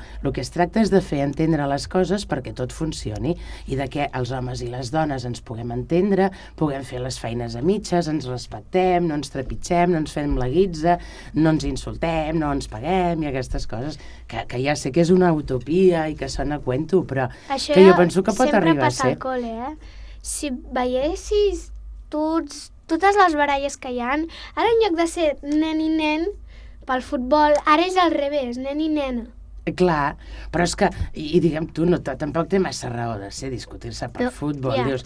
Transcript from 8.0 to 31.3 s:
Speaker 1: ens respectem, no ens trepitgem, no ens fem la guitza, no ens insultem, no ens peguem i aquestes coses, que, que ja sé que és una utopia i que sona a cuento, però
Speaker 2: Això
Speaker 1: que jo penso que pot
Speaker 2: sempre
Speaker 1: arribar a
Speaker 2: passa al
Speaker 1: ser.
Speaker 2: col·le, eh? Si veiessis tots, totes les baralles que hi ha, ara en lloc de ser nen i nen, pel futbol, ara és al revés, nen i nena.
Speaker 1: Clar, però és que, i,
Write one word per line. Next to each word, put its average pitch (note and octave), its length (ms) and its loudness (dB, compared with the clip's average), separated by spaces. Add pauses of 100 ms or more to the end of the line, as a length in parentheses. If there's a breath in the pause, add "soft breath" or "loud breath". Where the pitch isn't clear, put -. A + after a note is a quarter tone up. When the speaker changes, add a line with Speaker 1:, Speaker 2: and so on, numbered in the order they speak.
Speaker 1:
ens D3+ 180 -2
respectem, F3 800 0
no D3+ 100 0
ens D3 160 -4
trepitgem, D3 600 0
no E3 60 4
ens D3+ 160 -2
fem D3 240 0
la B2 100 2
guitza, E3+ 500 4 (360 loud breath)
no D#3+ 160 4
ens D3 160 2
insultem, D#3 760 -2
no D3 140 0
ens C3+ 160 -4
peguem E3+ 540 0
i D3 40 -2
aquestes C3 400 -4
coses, C#3 320 -6 (300 loud breath)
que, A2 180 -6
que B2+ 160 -4
ja C#3+ 140 2
sé C3+ 160 -4
que E3+ 80 6
és E3 100 4
una F3+ 220 6
utopia D#3 760 2
i D3+ 80 -4
que C#3 140 -6
sona D3 260 -2
a C#3 40 -6
cuento, D3+ 460 2
però B2+ 220 -2 (220 loud breath)
Speaker 2:
Això C#4 240 -2
Speaker 1:
que F#3+ 100 12
jo F#3 140 8
penso F3 260 4
que A3+ 80 0
pot C4 160 2
Speaker 2:
sempre A#3 160 4
Speaker 1:
arribar D3+ 220 4
a - 20 4
Speaker 2:
passa B3+ 220 0
al - 80 0
Speaker 1:
ser. - 20 -16
Speaker 2:
col·le, B3 540 -6
eh? - 20 -14 (460 soft breath)
Si - 320 -6 (180)
veiessis E4 960 0 (400)
tots, D#4 640 -2 (160)
totes G4 320 4
les F4+ 160 6
baralles C#4+ 400 0
que C4 160 -8
hi B3 80 -4
ha, A#3+ 140 -2
ara D#4+ 580 -2
en A4+ 80 6
lloc G4+ 160 4
de E4+ 120 4
ser D#4+ 260 0 (100)
nen D#4 400 0
i D#4 80 0
nen, D#4 300 2 (680 soft breath)
pel B3+ 160 0
futbol, D4 480 4 (140)
ara D#4 180 6
és F#4 160 -2
al E4 160 6
revés, C#4 420 -2
nen C#4 220 -4
i D#4 80 0
nena. C4 380 -2 (500)
Speaker 1:
Clar, D#3 400 2 (380 loud breath)
però E3 100 2
és E3+ 160 0
que, G3 80 4 (260 loud breath)
i, D#3 120 -8 (100)